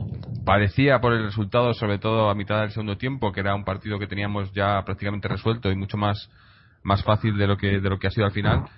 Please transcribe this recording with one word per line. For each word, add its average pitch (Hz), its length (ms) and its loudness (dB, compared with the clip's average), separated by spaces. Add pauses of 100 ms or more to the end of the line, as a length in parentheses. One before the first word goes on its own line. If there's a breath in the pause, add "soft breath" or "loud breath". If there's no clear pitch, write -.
(460)
parecía 104 540 4
por 120 140 2
el 110 100 2
resultado, 110 500 0
sobre 101 260 -2
todo 110 300 2
a 101 60 2
mitad 104 260 -2
del 107 100 -2
segundo 104 260 -4
tiempo, 127 340 -2
que 98 100 -4
era 98 120 0
un 101 100 -4
partido 101 360 -4
que 104 80 -6
teníamos 101 440 -4
ya 98 320 2
prácticamente 101 440 -6
resuelto 101 440 -2
y 95 40 0
mucho 98 200 -4
más, 104 340 -2 (520 soft breath)
más 98 220 0
fácil 107 340 2
de 101 80 2
lo 101 100 4
que, 98 240 0
de 95 100 0
lo 92 100 -2
que 95 80 -2
ha 98 40 -2
sido 110 140 2
al 98 80 0
final, 107 320 2 (120 loud breath)